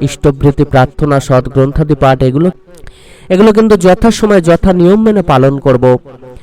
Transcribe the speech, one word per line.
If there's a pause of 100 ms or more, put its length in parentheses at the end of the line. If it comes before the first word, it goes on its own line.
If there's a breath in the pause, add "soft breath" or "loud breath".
ইষ্টবৃত্তি,
প্রার্থনা,
সৎগ্রন্থাদি
পাঠ,
এগুলো, (800 loud breath)
এগুলো
কিন্তু
যথাসময়ে
যথা
নিয়ম
মেনে
পালন
করব। (580 loud breath)